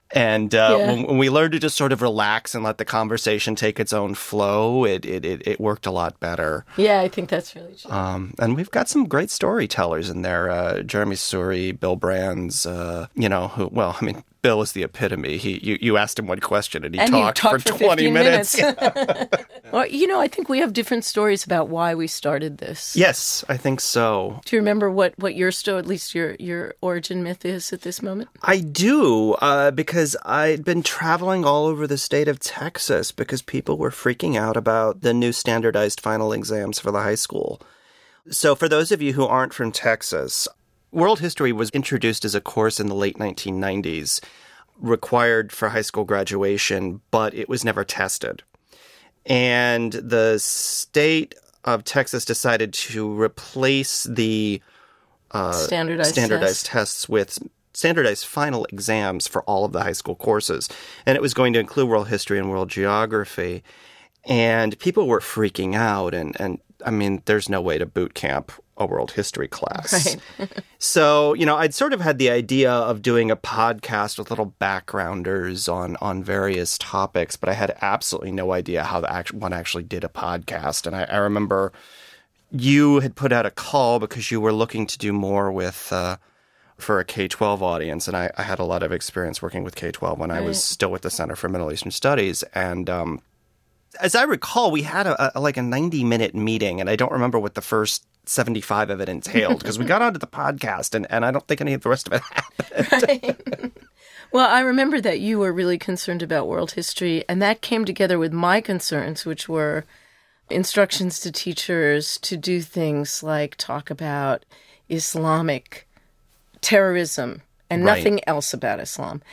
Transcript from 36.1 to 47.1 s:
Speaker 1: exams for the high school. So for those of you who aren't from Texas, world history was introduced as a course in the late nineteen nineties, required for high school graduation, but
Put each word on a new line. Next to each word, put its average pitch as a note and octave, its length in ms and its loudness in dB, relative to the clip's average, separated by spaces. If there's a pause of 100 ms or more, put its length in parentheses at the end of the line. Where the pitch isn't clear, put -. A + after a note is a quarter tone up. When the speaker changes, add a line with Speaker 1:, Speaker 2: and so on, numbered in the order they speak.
Speaker 1:
exams G#2 440 -4
for G2+ 140 -4
the G2+ 120 0
high G#2+ 120 2
school. - 460 -6 (680)
So D3 260 4
for E3 120 0
those D#3+ 240 4
of E3 100 2
you C#3 120 0
who C3+ 120 4
aren't B2+ 280 2
from A2+ 180 -2
Texas, - 800 -2 (420)
world E3+ 300 4
history D3+ 320 0
was A2 160 0
introduced A#2 560 0
as G#2 100 -2
a G2+ 60 2
course A2 360 0
in G2+ 100 -2
the G2+ 60 -2
late G2+ 240 0
nineteen G2 440 -4
nineties, F2 580 -2 (580)
required A#2 760 2
for A2 160 -2
high A2 120 0
school G#2+ 220 -4
graduation, G2 960 0 (100)
but A2 240 2